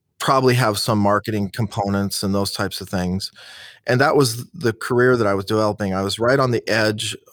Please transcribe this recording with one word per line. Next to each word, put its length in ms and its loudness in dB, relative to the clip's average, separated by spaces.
probably 360 4
have 240 2
some 200 0
marketing 520 0
components 760 -4
and 100 -2
those 160 0
types 300 -6
of 80 -12
things. 420 -4
And 140 2
that 160 4
was 340 0
the 220 -2
career 440 2
that 120 2
I 60 2
was 100 -2
developing. 500 0
I 80 0
was 160 -4
right 220 2
on 100 2
the 180 -2
edge 480 0